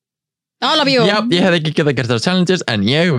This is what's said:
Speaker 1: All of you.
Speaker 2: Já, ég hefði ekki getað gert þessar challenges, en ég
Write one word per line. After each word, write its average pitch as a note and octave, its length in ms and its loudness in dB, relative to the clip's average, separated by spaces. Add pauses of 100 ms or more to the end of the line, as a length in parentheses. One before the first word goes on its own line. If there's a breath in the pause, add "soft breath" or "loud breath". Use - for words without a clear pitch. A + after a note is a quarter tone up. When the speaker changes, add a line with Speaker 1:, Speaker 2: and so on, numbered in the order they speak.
(640)
Speaker 1:
All D4+ 180 0
of C4+ 60 0
you. C4 180 2
Speaker 2:
Já, G#3 120 2 (120)
ég F3+ 140 0
hefði F3 160 2
ekki D3+ 160 -4
getað D3 220 0
gert B2 120 -2
þessar A#2 140 0
challenges, F3+ 440 0
en G#2 200 -2
ég D#3+ 320 2